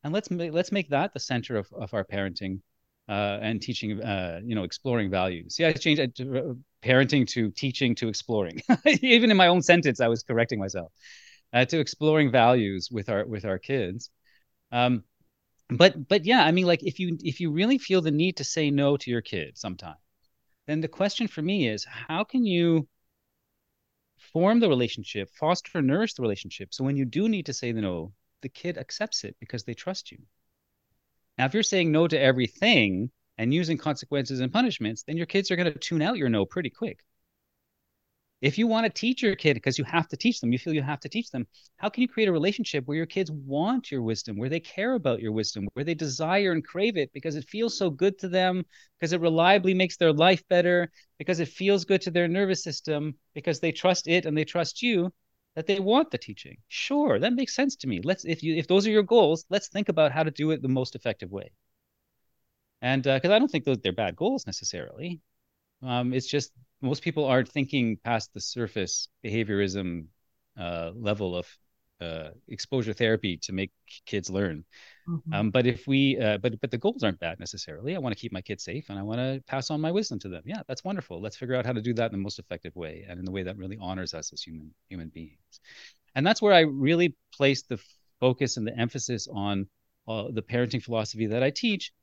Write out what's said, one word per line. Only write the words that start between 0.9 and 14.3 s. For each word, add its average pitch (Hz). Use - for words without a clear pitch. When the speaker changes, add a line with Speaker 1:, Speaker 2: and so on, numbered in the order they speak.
Speaker 1:
that 143
the -
center 120
of, 101
of 98
our 98
parenting, 98
uh, 101
and 110
teaching, 107
uh, 92
you 117
know, 104
exploring 110
values. 90
See, 165
I 160
changed 147
it 131
to, 131
uh, 123
parenting 131
to 110
teaching 127
to 117
exploring. 104
<laughs> -
Even 240
in 202
my 185
own 180
sentence, 147
I 120
was 117
correcting 117
myself, 92
uh, 123
to 160
exploring 151
values 113
with 110
our, 107
with 110
our 95
kids. 117